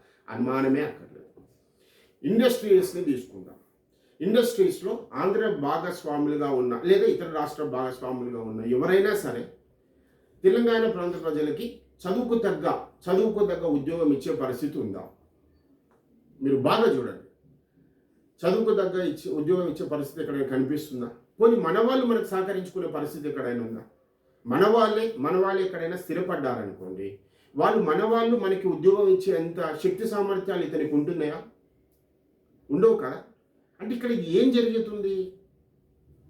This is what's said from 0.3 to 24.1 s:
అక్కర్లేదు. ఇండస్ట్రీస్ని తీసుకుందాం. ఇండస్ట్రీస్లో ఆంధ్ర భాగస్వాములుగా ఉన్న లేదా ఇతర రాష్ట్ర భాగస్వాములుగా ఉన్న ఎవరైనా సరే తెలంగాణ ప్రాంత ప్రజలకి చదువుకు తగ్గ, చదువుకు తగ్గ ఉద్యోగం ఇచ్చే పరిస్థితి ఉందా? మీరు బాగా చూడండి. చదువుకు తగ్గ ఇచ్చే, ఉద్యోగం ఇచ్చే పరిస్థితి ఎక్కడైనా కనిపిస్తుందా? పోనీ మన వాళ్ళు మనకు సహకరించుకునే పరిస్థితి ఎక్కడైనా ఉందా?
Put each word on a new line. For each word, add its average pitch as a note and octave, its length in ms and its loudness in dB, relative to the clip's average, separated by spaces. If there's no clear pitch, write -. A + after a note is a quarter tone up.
అక్కర్లేదు. - 600 -12
ఇండస్ట్రీస్ని G3+ 800 4
తీసుకుందాం. A#2+ 520 -6
ఇండస్ట్రీస్లో G#3+ 920 2
ఆంధ్ర G3+ 420 0
భాగస్వాములుగా D3 960 -2
ఉన్న B2 340 0
లేదా G3 200 6
ఇతర F3 260 2
రాష్ట్ర D3 320 -4
భాగస్వాములుగా B2+ 800 -6
ఉన్న A2+ 200 -8
ఎవరైనా F3 540 2
సరే A#2+ 380 -6
తెలంగాణ A3+ 480 4
ప్రాంత F3 320 -4
ప్రజలకి D3+ 580 -4
చదువుకు A#3 360 -2
తగ్గ, E3 280 0
చదువుకు G3+ 400 2
తగ్గ E3+ 220 -2
ఉద్యోగం D3 460 0
ఇచ్చే D3+ 220 -2
పరిస్థితి C3+ 440 -4
ఉందా? G2+ 240 -6
మీరు C3+ 140 2
బాగా G3 380 4
చూడండి. - 320 -6
చదువుకు G#3+ 340 2
తగ్గ F#3 280 0
ఇచ్చే, D#3+ 280 -6
ఉద్యోగం E3 360 0
ఇచ్చే D#3+ 180 -6
పరిస్థితి C#3+ 360 -6
ఎక్కడైనా C#3 240 -4
కనిపిస్తుందా? C3 640 -4
పోనీ A#3 160 8
మన F3+ 240 2
వాళ్ళు B3+ 260 2
మనకు A3+ 200 2
సహకరించుకునే F#3 600 -4
పరిస్థితి D3 420 -8
ఎక్కడైనా A#2+ 340 -4
ఉందా? A2+ 180 -10